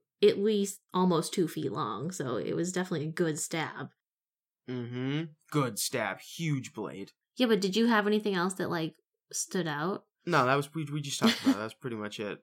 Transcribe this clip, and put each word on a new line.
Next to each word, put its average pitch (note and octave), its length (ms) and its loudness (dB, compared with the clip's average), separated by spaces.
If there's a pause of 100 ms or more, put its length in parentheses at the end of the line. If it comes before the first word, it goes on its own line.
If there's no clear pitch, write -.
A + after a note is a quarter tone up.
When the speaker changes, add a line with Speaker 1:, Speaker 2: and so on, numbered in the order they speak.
(240)
Speaker 1:
at G#3 160 8
least G3+ 400 2 (140)
almost F3+ 400 4
two F3 140 2
feet - 240 -4
long, A#2 400 -4
so B2 260 -4
it - 180 -2
was F3 160 -2
definitely F3+ 360 -2
a D#3+ 40 -6
good D#3+ 260 0
stab. D3+ 520 -6 (800)
Speaker 2:
Mm-hmm. B2+ 540 -4 (280)
Good B2+ 260 0
stab. G#2 420 -2
Huge C#3+ 540 -4
blade. F#2+ 380 -8 (240)
Speaker 1:
Yeah, B3 120 4
but A3 140 4
did F#3+ 140 0
you A3+ 100 4
have G#3+ 220 4
anything G#3 260 2
else F#3 220 0
that, F3+ 160 -4
like, E3 240 -2 (360)
stood - 360 -2
out? D#3 380 -4 (200)
Speaker 2:
No, D3+ 200 4
that C3 100 6
was, C#3+ 180 -2
we, D#3+ 180 -6
we D3+ 100 -4
just C#3+ 180 -6
talked - 220 4
about - 140 4
it. G2 40 -6
Speaker 1:
<laughs> - 0 -
Speaker 2:
That's A2 140 -6
pretty A#2+ 220 -6
much G#2 240 -6
it. G2+ 240 -4